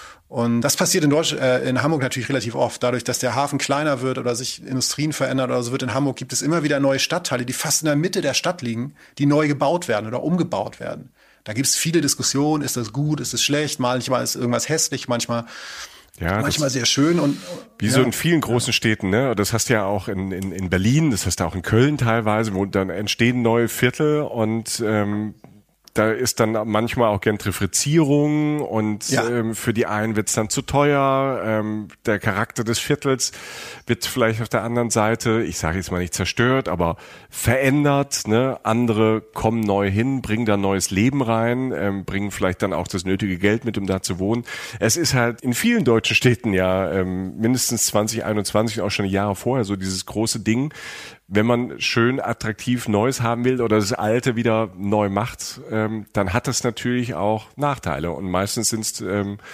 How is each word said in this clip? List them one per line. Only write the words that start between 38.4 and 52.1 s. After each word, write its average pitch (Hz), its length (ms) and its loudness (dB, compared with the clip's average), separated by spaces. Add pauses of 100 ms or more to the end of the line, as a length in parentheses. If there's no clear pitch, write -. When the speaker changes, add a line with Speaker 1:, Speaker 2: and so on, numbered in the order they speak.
Speaker 2:
Andere 110 580 4
kommen 113 400 0
neu 101 300 2
hin, 120 320 0
bringen 110 240 0
da 104 100 4
neues 98 340 0
Leben 131 320 2
rein, 117 540 0
ähm, 98 280 -2
bringen 98 260 -4
vielleicht 92 320 -2
dann 95 100 0
auch 82 160 -2
das 92 160 -4
nötige 95 340 0
Geld 104 260 2
mit, 110 140 -4
um 98 80 -4
da 95 160 0
zu 90 160 -4
wohnen. 113 260 0 (360)
Es 117 160 2
ist 165 180 0
halt 120 280 0
in 123 120 0
vielen 226 300 2
deutschen 113 320 4
Städten 117 360 2
ja, 92 380 2
ähm, 92 480 -2
mindestens 120 480 0
zwanzig 107 380 0
einundzwanzig 107 560 0
und 92 60 -2
auch 104 40 -2
schon 101 160 -2
Jahre 98 300 0
vorher 123 280 -2
so 98 120 -4
dieses 95 300 -6
große 110 340 -2
Ding, 123 320 0 (540)
wenn 104 200 2
man 120 340 0
schön 123 400 2